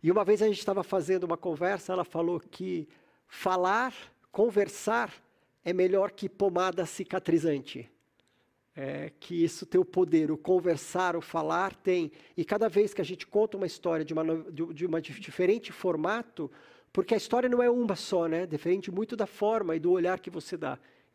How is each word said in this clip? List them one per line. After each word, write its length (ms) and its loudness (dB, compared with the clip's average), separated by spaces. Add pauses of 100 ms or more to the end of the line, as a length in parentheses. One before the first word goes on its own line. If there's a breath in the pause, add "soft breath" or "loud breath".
E 100 4
uma 140 4
vez 160 4
a 60 4
gente 180 0
tava 180 0
fazendo 420 0
uma 120 -2
conversa, 560 -2
ela 100 -2
falou 360 -2
que 500 -8 (380 soft breath)
falar, 640 0 (420)
conversar 800 0 (500)
é 80 -4
melhor 400 4
que 160 -8
pomada 580 0
cicatrizante. 1040 -2 (880)
É, 420 -8
que 240 -4
isso 240 0
tem 140 4
o 60 4
poder, 440 2
o 80 0
conversar, 800 0
o 60 -4
falar 520 -2
tem. 380 0 (240 loud breath)
E 80 -4
cada 240 0
vez 260 2
que 60 -6
a 60 0
gente 200 -10
conta 300 0
uma 100 -4
história 380 -2
de 80 -8
uma 140 -2
no-, 260 -4
de, 220 -8
de 120 -6
uma 160 -2
dif-, 200 -14
diferente 500 0
formato, 800 -4 (400 loud breath)
porque 220 0
a 40 4
história 300 0
não 160 4
é 60 6
uma 260 2
só, 320 0
né? 180 -2
Diferente 460 -2
muito 240 -4
da 100 -2
forma 480 0
e 60 -2
do 140 4
olhar 260 2
que 100 -12
você 280 -10
dá. 200 -6 (380 soft breath)